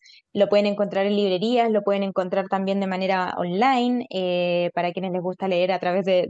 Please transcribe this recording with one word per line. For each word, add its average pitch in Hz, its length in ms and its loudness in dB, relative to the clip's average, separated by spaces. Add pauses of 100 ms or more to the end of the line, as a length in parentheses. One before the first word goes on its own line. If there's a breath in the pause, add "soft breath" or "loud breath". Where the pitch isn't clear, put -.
(340 soft breath)
Lo 202 160 4
pueden 208 160 4
encontrar 202 400 0
en 208 100 0
librerías, 208 540 2
lo 208 140 2
pueden 202 180 0
encontrar 190 460 -2
también 196 320 -2
de 196 80 -2
manera 185 500 -2
online, 240 720 0
eh, 175 640 0
para 175 180 -2
quienes 185 200 -6
les 180 100 -2
gusta 185 260 -4
leer 185 240 2
a 180 60 0
través 180 260 0
de, 180 260 2